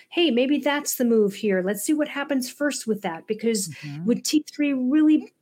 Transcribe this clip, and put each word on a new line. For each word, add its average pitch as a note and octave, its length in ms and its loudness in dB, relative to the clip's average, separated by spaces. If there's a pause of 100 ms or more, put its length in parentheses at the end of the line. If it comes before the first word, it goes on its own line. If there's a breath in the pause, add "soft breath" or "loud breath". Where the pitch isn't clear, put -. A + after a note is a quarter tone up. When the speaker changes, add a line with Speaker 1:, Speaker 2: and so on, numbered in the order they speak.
Speaker 1:
hey, E4+ 200 2
maybe B3+ 300 2
that's D4 380 -2
the B3+ 80 0
move A3 280 4
here. F#3+ 320 0
Let's G3+ 180 -2
see D#4 100 0
what D4 160 0
happens C#4 420 -2
first C#4+ 340 -4
with G#3+ 160 -2
that, E3 240 -6
because G#3+ 440 -2
Speaker 2:
Mm-hmm. D3 360 -10
Speaker 1:
would A3 200 0
T D4+ 280 0
three D4 200 -2
really D4+ 580 2 (100)